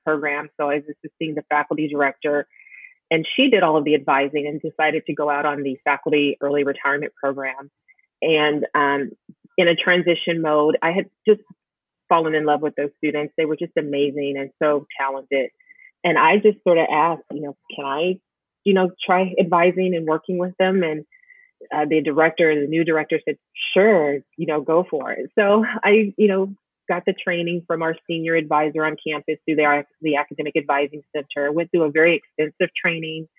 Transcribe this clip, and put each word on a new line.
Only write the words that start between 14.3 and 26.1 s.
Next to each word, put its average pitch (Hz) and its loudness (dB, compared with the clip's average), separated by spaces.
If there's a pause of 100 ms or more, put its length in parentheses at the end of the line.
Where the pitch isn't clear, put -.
and 139 -8 (120)
so 147 0 (100)
talented. 135 -4 (540)
And 160 2
I 160 6
just 208 4
sort 170 4
of 160 2
asked, 156 0 (100)
you 147 -8
know, 143 -10 (200)
"Can 143 -10
I, 165 -2 (460)
you 196 4
know, 185 2 (140)
try 185 2
advising 180 2
and 165 -4
working 160 -2
with 180 -4
them?" 190 2
And, 156 -4 (680)
uh, 151 -2
the 151 2
director, 160 2
the 143 -2
new 160 0
director 156 -2
said, 151 -6 (340)
"Sure, 175 4 (180)
you 165 -4
know, 151 -2
go 160 2
for 151 -6
it." - -8
So 214 4 (200)
I, 208 4